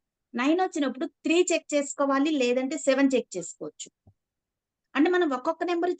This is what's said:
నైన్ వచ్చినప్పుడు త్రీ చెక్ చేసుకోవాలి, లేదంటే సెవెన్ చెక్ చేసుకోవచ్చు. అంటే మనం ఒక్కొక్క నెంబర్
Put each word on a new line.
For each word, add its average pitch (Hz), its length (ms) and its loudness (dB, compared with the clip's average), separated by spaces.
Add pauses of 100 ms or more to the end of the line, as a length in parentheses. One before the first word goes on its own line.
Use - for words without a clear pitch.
(360)
నైన్ 294 260 2
వచ్చినప్పుడు 285 440 -2
త్రీ 330 460 0
చెక్ 320 220 -2
చేసుకోవాలి, 285 580 0
లేదంటే 262 460 0
సెవెన్ 269 380 2
చెక్ 220 220 -4
చేసుకోవచ్చు. - 540 -12 (1040)
అంటే 294 140 4
మనం 359 200 2
ఒక్కొక్క 311 340 -4
నెంబర్ 349 260 -2 (100)